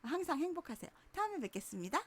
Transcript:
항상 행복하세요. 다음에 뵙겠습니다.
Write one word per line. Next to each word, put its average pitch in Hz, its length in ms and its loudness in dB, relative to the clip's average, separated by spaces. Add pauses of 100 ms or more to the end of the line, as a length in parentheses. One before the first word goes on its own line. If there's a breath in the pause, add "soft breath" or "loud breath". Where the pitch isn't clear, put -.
항상 311 360 2
행복하세요. 330 520 -2 (200 loud breath)
다음에 415 280 0
뵙겠습니다. 196 680 0